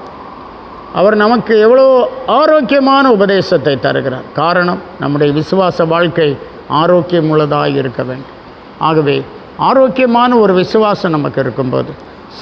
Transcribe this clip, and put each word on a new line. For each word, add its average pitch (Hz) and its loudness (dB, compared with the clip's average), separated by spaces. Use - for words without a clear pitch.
அவர் 214 2
நமக்கு 220 2
எவ்வளோ 254 4
ஆரோக்கியமான 269 2
உபதேசத்தை 185 0
தருகிறார். 135 -4
காரணம், 180 0
நம்முடைய 143 0
விசுவாச 170 0
வாழ்க்கை 160 0
ஆரோக்கியம் 165 2
உள்ளதாக 147 0
இருக்க 135 -4
வேண்டும். 127 -10
ஆகவே 151 0
ஆரோக்கியமான 247 2
ஒரு 202 4
விசுவாசம் 190 0
நமக்கு 143 -4
இருக்கும்போது 131 -4